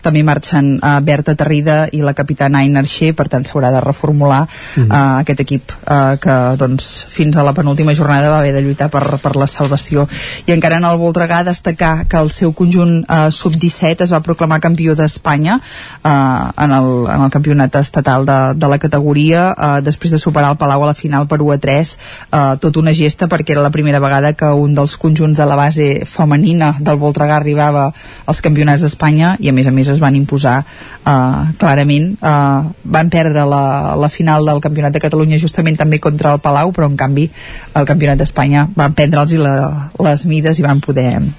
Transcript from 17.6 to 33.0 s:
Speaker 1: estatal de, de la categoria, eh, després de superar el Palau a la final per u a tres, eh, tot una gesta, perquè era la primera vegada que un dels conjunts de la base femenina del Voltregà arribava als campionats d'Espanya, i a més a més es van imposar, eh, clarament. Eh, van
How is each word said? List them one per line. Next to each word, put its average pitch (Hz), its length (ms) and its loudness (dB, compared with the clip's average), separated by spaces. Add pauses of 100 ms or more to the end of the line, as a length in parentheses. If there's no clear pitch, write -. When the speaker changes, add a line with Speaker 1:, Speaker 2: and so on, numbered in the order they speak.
Speaker 1:
estatal 139 500 0
de, 135 300 0
de 156 120 0
la 143 100 2
categoria, 151 800 0
eh, 143 240 0
després 147 300 -2
de 156 80 2
superar 147 320 0
el 147 60 -2
Palau 143 260 0
a 147 40 0
la 151 60 0
final 147 340 -2
per 151 140 0
u 147 100 2
a 139 60 0
tres, 143 400 -2 (340)
eh, 139 280 2
tot 156 180 0
una 156 160 2
gesta, 160 340 0
perquè 160 240 -2
era 143 100 0
la 143 100 0
primera 151 280 0
vegada 139 340 0
que 156 120 -2
un 147 300 2
dels 143 220 0
conjunts 156 400 2
de 151 80 2
la 143 100 2
base 143 500 0
femenina 156 720 2
del 151 200 0
Voltregà 147 380 0
arribava 147 560 0 (320)
als - 160 -2
campionats 151 400 2
d'Espanya, 156 580 0
i - 100 -2
a 135 40 2
més 131 140 2
a 127 40 2
més 131 160 2
es 143 120 0
van 139 160 2
imposar, 139 500 0 (400)
eh, 139 520 0
clarament. 147 640 2
Eh, 143 400 2 (220)
van 160 260 0